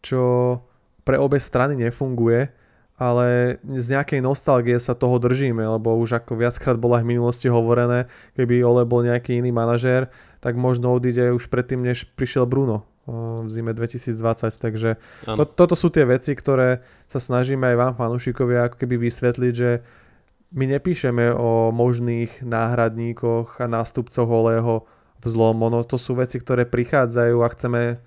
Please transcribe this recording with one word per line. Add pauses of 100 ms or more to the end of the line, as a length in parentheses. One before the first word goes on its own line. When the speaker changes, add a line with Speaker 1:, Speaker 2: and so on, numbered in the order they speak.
Speaker 1:
čo (480)
pre
obe
strany
nefunguje, (480)
ale
z
nejakej
nostalgie
sa
toho
držíme,
lebo
už
ako
viackrát
bolo
aj
v
minulosti
hovorené, (240)
keby
Ole
bol
nejaký
iný
manažér, (320)
tak
možno
odíde
už
predtým,
než
prišiel
Bruno, (240)
eh, (280)
v
zime
dvetisícdvadsať,
takže (240)
Speaker 2:
Áno.
Speaker 1:
to,
toto
sú
tie
veci,
ktoré (240)
sa
snažíme
aj
vám,
fanúšikovia,
ako
keby
vysvetliť,
že (720)
my
nepíšeme
o
možných
náhradníkoch
a
nástupcoch
Oleho (360)
v
zlom.
Ono,
to
sú
veci,
ktoré
prichádzajú
a
chceme (260)